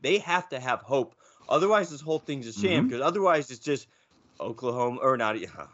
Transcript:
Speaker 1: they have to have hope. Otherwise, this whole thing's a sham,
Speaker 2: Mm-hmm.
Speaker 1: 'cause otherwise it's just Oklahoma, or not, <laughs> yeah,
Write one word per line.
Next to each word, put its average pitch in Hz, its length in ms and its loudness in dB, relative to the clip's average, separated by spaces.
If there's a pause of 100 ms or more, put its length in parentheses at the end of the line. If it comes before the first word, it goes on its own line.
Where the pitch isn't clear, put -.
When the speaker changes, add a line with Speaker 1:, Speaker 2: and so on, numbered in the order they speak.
Speaker 1:
they 185 160 2
have 180 320 -2
to 131 100 -8
have 127 220 -2
hope. 131 320 -2 (340)
Otherwise, 190 400 2
this 147 140 -14
whole 156 160 -2
thing's 139 280 -8
a 117 60 -12
sham, 185 320 2
Speaker 2:
Mm-hmm. 127 80 0
Speaker 1:
'cause 120 80 -4
otherwise 170 500 2
it's 117 140 -14
just 143 220 -2 (540)
Oklahoma, 123 600 -2
or 131 160 4
not, 110 240 0
<laughs> - 0 -
yeah, 78 340 -12